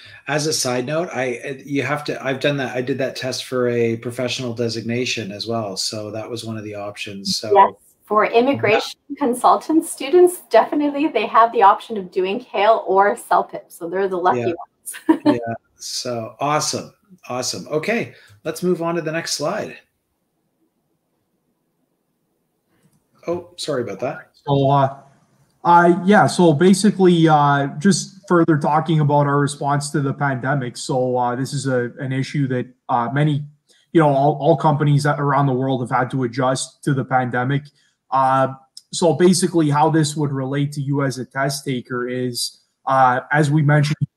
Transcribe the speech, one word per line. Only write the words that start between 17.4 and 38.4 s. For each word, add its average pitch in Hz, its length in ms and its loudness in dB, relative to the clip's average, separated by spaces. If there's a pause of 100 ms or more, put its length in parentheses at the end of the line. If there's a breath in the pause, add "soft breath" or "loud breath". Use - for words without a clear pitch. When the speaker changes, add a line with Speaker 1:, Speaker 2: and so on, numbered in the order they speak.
Speaker 1:
Okay. 156 460 -4 (280 soft breath)
Let's 160 200 -8
move 175 180 0
on 170 140 -4
to 170 80 -4
the 156 100 -6
next 160 220 -6
slide. 170 420 -6 (3500)
Oh, 175 300 -6
sorry 135 260 -4
about 98 180 -10
that. 143 300 -8 (160)
Speaker 3:
So, 139 240 2
uh, 135 260 2 (680)
uh, 175 440 6
yeah, 196 200 6
so 165 280 4
basically, 180 720 6
uh, 143 380 4 (100)
just - 500 0
further 165 300 4
talking 156 440 0
about 147 260 4
our 143 120 2
response 143 520 -2
to 156 100 -2
the 139 140 -2
pandemic. 135 640 -4
So, 127 400 -2
uh, 123 180 -2
this 131 160 -6
is 131 140 -8
a, 123 320 -2
an 131 140 -8
issue 135 360 -2
that, 123 180 -4 (220)
uh, 123 240 -2
many, 147 320 0 (480)
you 165 80 6
know, 151 80 6
all, 143 320 2
all 156 160 4
companies 147 480 2
around 143 400 0
the 135 80 0
world 131 300 -2
have 113 80 -8
had 123 220 -2
to 131 120 -2
adjust 127 600 -4
to 147 100 0
the 131 100 -2
pandemic. 127 600 -2 (460)
Uh, 131 440 2 (360)